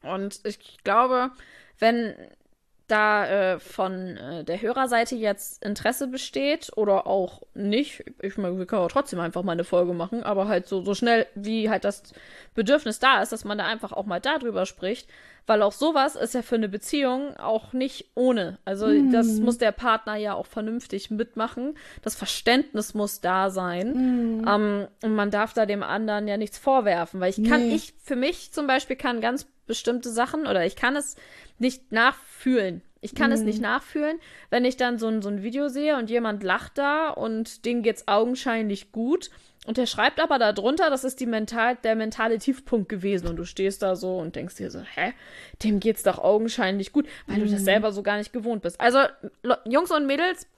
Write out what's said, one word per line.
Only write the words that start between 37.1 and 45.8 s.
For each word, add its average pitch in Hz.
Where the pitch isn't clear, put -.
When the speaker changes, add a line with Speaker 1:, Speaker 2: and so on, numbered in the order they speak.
Speaker 1:
und 226
dem 240
geht's 214
augenscheinlich 226
gut 262
und 226
der 247
schreibt 226
aber 320
da 214
drunter, 285
das 262
ist 262
die 254
mental-, 226
der 220
mentale 220
Tiefpunkt 233
gewesen 190
und 170
du 165
stehst 196
da 190
so 185
und 165
denkst -
dir 196
so, -
"Hä? 196
Dem 208